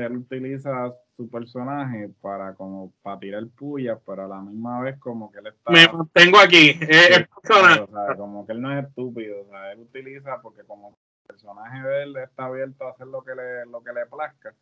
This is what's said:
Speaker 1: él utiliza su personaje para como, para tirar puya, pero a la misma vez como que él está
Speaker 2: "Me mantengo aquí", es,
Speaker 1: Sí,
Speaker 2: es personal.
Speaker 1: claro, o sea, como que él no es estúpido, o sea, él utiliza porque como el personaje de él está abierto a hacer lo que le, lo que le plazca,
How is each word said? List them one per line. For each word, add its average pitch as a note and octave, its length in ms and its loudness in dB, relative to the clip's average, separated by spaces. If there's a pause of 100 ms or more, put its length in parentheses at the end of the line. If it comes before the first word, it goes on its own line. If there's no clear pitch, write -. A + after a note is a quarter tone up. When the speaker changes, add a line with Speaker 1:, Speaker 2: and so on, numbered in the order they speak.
Speaker 1:
él A#2+ 120 -8
utiliza C3 720 -10 (240)
su A#2 140 -14
personaje B2 800 -10 (100)
para G2 340 -12
como, F#2+ 380 -16 (100)
para G2 160 -14
tirar G2+ 300 -12
puya, C3 580 -10
pero F#2+ 180 -12
a F#2+ 40 -12
la G2 120 -14
misma A2+ 420 -12
vez C3+ 160 -10
como A2+ 340 -14
que G#2 60 -20
él G#2 100 -20
está - 240 -6
Speaker 2:
"Me E3 160 8
mantengo E3+ 500 4
aquí", E3+ 320 8 (100)
es, D#3+ 260 6
Speaker 1:
Sí, F3 80 6
Speaker 2:
es F3+ 140 2 (140)
personal. F3+ 440 6
Speaker 1:
claro, - 40 -20
o G#2 160 -8
sea, C3+ 100 -6
como G2+ 300 -16
que A2 60 -10
él A#2+ 80 -10
no C#3 180 -8
es C#3 80 -8
estúpido, A#2 560 -12
o G2+ 80 -20
sea, G2 220 -16
él A2+ 80 -20
utiliza C3+ 640 -16
porque G#2+ 200 -20
como G#2 280 -20
el - 40 -20 (320)
personaje A2+ 640 -16
de C#3 160 -4
él C#3 140 -16
está C3 260 -14
abierto C3 420 -12
a B2+ 40 -12
hacer C3 180 -20
lo C3 140 -14
que B2+ 120 -16
le, B2 320 -12
lo A#2+ 160 -18
que A#2+ 100 -16
le A#2+ 140 -10
plazca, C#3+ 560 -16